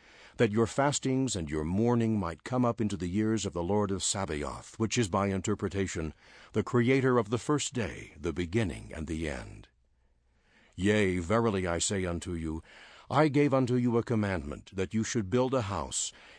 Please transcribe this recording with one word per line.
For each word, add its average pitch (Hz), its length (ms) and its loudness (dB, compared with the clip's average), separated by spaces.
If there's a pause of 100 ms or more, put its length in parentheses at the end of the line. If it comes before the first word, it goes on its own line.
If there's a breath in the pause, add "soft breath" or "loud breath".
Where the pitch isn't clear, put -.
(380 loud breath)
that 117 120 4
your 110 160 4
fastings 131 680 0
and 82 120 -4
your 76 140 -2
mourning 110 560 2
might 82 240 -6
come 123 220 0
up 117 160 0
into 101 160 0
the 87 200 -2
ears 107 300 0
of 87 60 -4
the 85 100 -2
Lord 101 280 2
of 95 120 -2
Sabaoth, 76 760 -4
which 110 200 0
is 113 100 2
by 98 200 2
interpretation, 95 840 -2 (380 loud breath)
the 107 100 0
Creator 123 560 4
of 104 120 0
the 120 80 0
first - 360 -2
day, 92 460 -6
the 82 120 -4
beginning 90 600 -2
and 80 120 -8
the 80 220 -4
end. 58 400 -10 (1080 soft breath)
Yea, 98 440 4
verily 98 480 2
I 85 120 0
say 92 280 -2
unto 87 260 -4
you, 80 300 -6 (480 loud breath)
I 151 180 4
gave 143 240 4
unto 127 220 2
you 123 240 2
a 113 40 2
commandment, 95 720 -2
that 95 200 -4
you 110 100 2
should 104 240 -4
build 123 240 2
a 131 100 0
house, 87 500 -4 (260 loud breath)